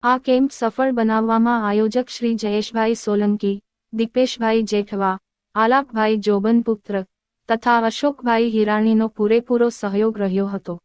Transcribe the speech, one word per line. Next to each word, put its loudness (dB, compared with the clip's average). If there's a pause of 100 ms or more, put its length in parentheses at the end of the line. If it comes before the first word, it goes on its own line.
આ 2
કેમ્પ 2
સફળ -2
બનાવવામાં 0
આયોજક 0
શ્રી -4
જયેશભાઈ -2
સોલંકી, -2 (300)
દીપેશભાઈ 0
જેઠવા, -2 (360)
આલાપભાઈ 0
જોબનપુત્ર 0 (440)
તથા 2
અશોકભાઈ 0
હિરાણીનો 2
પૂરેપૂરો 0
સહયોગ -2
રહ્યો -2
હતો. -8